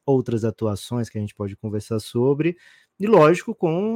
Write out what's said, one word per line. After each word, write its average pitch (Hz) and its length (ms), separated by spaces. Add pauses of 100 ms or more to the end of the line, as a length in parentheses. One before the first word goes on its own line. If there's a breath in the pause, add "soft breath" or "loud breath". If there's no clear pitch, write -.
outras 120 400
atuações 110 640
que - 80
a 107 40
gente 104 120
pode 101 220
conversar 107 440
sobre, 143 560 (440 soft breath)
e 196 80
lógico, 175 480
com 160 180 (220)